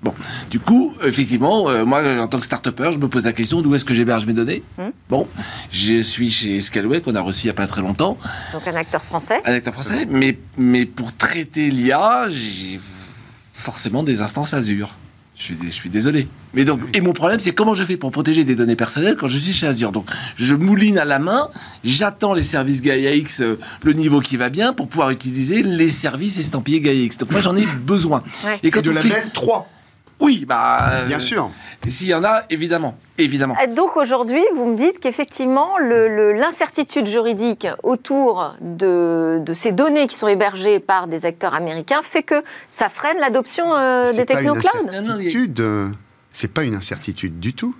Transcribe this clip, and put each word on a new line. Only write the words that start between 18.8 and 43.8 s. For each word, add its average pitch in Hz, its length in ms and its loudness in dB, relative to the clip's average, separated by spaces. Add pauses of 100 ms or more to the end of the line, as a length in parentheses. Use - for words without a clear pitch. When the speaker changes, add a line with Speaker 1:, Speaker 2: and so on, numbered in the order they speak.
Speaker 1:
quand 143 100 -2
je 127 100 0
suis 175 160 -2
chez 170 120 2
Azure. 117 240 0
Donc, 95 160 -4 (300)
je 127 180 2
mouline 196 440 4
à 147 80 2
la 143 120 2
main, 190 300 0 (340)
j'attends 202 520 0
les 165 80 2
services 135 400 0
Gaia 135 320 2
X, 147 260 0
euh, 113 180 0 (240)
le 151 120 4
niveau 151 260 4
qui 131 160 -4
va 123 140 0
bien, 220 240 0
pour 151 120 -6
pouvoir 156 240 0
utiliser 131 520 -2
les 170 260 2
services 156 500 0
estampillés 151 420 0
Gaia 139 240 2
X. 113 140 -4
Donc, 117 140 -4
moi, 196 80 2
j'en 180 160 2
ai 208 100 4
besoin. 156 560 0 (220)
Speaker 2:
Ouais. 208 180 -4
Speaker 1:
Et 160 80 4
quand 185 100 2
Speaker 3:
Et - 20 -2
de 160 80 2
Speaker 1:
on 156 40 0
fait 156 140 4
Speaker 3:
label 220 240 0
trois. 220 360 0 (520)
Speaker 1:
Oui, 247 260 4
bah, 123 460 2
euh, 127 140 -2
Speaker 3:
Bien 143 120 -2
sûr. 151 320 -2 (380)
Speaker 1:
s'il 156 180 0
y 180 80 2
en 160 80 0
a, 214 260 2
évidemment, 160 480 -2 (220)
évidemment. 139 420 2
Speaker 2:
Euh, 240 140 2
donc 349 220 2
aujourd'hui, 247 440 2 (140)
vous 262 100 0
me 233 120 2
dites 330 240 2
qu'effectivement, 277 760 0
le, 233 320 4
le, 214 240 4
l'incertitude 285 760 0
juridique 226 580 -2 (160)
autour 247 760 0
de, 170 840 0
de 160 80 -6
ces 202 200 -2
données 285 340 2
qui - 80 -6
sont 214 140 0
hébergées 202 500 2
par 185 300 0
des 160 180 -4
acteurs 170 280 -2
américains 165 500 -2
fait - 180 -2
que 302 140 0 (340)
ça 214 180 0
freine 320 300 -4
l'adoption, 277 560 0
euh, 254 380 2